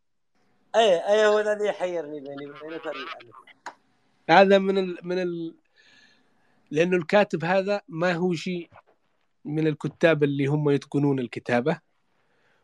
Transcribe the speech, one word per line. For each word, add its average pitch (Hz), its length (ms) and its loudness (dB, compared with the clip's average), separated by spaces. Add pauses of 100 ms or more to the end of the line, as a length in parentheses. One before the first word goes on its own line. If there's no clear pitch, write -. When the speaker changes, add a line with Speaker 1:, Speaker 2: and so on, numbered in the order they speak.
(760)
Speaker 1:
أي، 196 320 4
أي، 214 180 4
هو 214 120 4
الذي 208 280 -2
يحيرني 170 540 -6
بيني 139 260 -14
وبينك 156 400 -14
الألف. 127 500 -12 (960)
Speaker 2:
هذا 196 280 8
من 196 200 0
ال-، 180 240 -4
من 180 160 -6
ال-، 170 360 -6 (1160)
لأنه 175 260 2
الكاتب 180 480 2
هذا 196 440 0
ما 170 240 -2
هو 175 220 0
شيء 170 360 -8 (720)
من 156 220 -2
الكتاب 151 560 0
اللي 143 240 0
هم 147 240 0
يتقنون 143 480 0
الكتابة، 123 600 -4 (840)